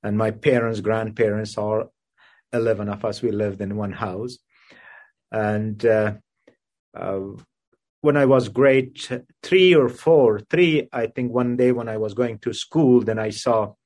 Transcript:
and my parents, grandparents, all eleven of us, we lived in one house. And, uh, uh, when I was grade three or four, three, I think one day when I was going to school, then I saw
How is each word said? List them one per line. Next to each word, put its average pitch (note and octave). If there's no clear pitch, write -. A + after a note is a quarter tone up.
and G#2
my A2
parents, A2+
grandparents, A2
all G#2+
eleven A2+
of G2+
us, G#2
we A#2
lived G#2
in G2+
one G2+
house. A2
And, G#2+
uh, G#2+
uh, F#2+
when D3
I C#3
was B2+
grade C3
three F#3
or C#3+
four, B2
three, D#3+
I A#2
think B2
one B2
day B2
when A#2
I A2
was G#2+
going A#2
to -
school, C3
then A2
I A2
saw G#2+